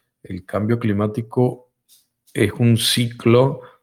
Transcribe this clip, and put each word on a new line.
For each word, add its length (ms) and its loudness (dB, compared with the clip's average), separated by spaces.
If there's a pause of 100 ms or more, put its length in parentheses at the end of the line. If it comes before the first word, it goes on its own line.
(220)
El 220 -12
cambio 340 -2
climático 920 -2 (600)
es 200 0
un 240 2
ciclo 840 0 (220)